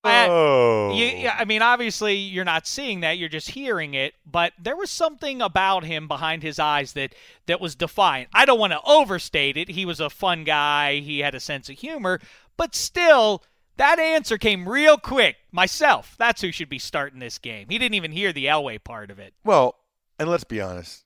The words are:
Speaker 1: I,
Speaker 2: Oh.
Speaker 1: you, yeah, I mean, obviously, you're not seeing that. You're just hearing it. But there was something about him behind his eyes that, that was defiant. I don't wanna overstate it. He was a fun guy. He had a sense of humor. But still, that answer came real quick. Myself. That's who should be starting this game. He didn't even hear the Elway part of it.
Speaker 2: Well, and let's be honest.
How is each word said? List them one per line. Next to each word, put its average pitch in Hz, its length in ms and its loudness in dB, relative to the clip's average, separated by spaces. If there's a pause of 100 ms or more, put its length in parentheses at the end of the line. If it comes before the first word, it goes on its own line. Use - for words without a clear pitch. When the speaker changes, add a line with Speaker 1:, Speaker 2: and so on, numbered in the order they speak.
Speaker 1:
I, 233 260 6
Speaker 2:
Oh. 120 640 4
Speaker 1:
you, 233 100 0
yeah, 247 340 -4
I 226 60 -2
mean, 214 180 0
obviously, 226 520 0
you're 190 300 -6
not 160 220 -2
seeing 247 320 -8
that. 165 180 -2
You're 170 120 -8
just 156 220 -10
hearing 180 440 -6
it. 135 180 -4 (120)
But 170 360 -2
there 226 140 -6
was 381 160 -10
something 285 500 -4
about 190 420 0
him 156 240 -8
behind 160 360 -4
his 160 160 -8
eyes 147 340 -2
that, 135 220 -8 (320)
that 170 120 -2
was 170 160 -8
defiant. 160 580 0
I 240 120 6
don't 254 140 6
wanna 180 260 0
overstate 175 720 2
it. 175 120 -8
He 180 160 -6
was 160 140 -8
a 151 120 -4
fun 175 320 -2
guy. 147 560 0
He 143 200 -8
had 143 140 -2
a 131 60 -14
sense 139 300 -10
of 135 100 -18
humor. 240 400 -4 (360)
But 330 200 -6
still, 262 680 4 (340)
that 320 200 4
answer 320 400 0
came 190 320 -2
real 294 280 6
quick. 240 400 0 (140)
Myself. 185 680 0
That's 226 220 0
who 180 100 -4
should 151 180 -10
be 135 100 -10
starting 139 400 -8
this 120 200 -14
game. 113 300 -16
He 226 100 -4
didn't 240 160 -2
even 165 160 -4
hear 185 200 -2
the 139 140 -6
Elway 139 380 -2
part 107 260 -14
of 98 80 -20
it. 98 160 -20 (100)
Speaker 2:
Well, 160 320 6 (440)
and 156 100 -4
let's 170 140 0
be 107 180 -8
honest. 90 440 -12